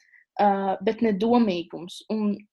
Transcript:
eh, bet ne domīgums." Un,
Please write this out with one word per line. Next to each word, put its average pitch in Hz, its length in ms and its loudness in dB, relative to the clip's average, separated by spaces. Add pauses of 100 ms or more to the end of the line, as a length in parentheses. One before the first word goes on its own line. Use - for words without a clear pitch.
(400)
eh, 196 420 2
bet 220 200 -2
ne 226 100 2
domīgums." 185 960 0
Un, 208 300 -2 (140)